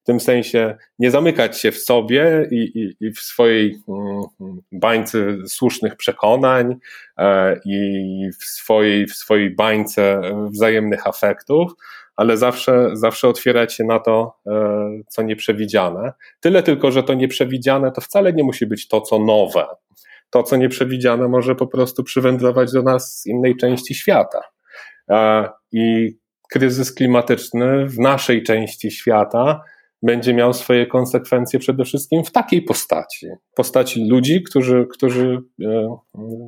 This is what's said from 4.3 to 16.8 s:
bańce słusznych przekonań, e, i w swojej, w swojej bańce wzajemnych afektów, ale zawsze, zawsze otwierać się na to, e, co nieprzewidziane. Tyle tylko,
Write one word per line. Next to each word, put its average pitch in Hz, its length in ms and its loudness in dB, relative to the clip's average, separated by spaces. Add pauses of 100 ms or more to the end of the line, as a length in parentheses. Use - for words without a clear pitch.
bańce 110 460 -2 (280)
słusznych - 500 -4
przekonań, 127 800 0 (420)
e, 95 460 2
i 98 760 -4
w - 60 -18
swojej, 104 600 0
w - 80 -14
swojej 101 400 0
bańce 104 640 0 (300)
wzajemnych 107 560 0
afektów, 139 680 0 (440)
ale 113 200 2
zawsze, 123 560 2
zawsze 110 360 0
otwierać 120 460 0
się 113 100 -4
na 113 140 2
to, 113 380 0 (100)
e, 104 440 -2 (180)
co - 140 -6
nieprzewidziane. 107 880 -2 (280)
Tyle 180 220 4
tylko, 143 280 2